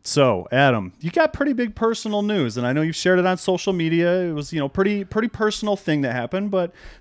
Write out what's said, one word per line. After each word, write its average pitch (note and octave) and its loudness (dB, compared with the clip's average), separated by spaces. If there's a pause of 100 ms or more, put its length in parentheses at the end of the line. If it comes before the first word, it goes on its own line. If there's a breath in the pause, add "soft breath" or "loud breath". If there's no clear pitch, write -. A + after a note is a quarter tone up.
So, A#2 2
Adam, A#2+ 4
you E3 -6
got D#4+ 2
pretty C#4+ -2
big A#3 -2
personal A3 -2
news, D#3+ 0
and A#2+ -2
I B2 0
know D3+ 0
you've D#3+ -2
shared F3+ 2
it F3+ 2
on F#3 0
social - -2
media. E3+ 2
It F3 -4
was, D3 -8
you E3 -4
know, C#3+ -2
pretty, G3 0
pretty A3 -2
personal G#3+ -2
thing D3+ -2
that B2 -2
happened, F#3 -4
but F3+ -2 (280 loud breath)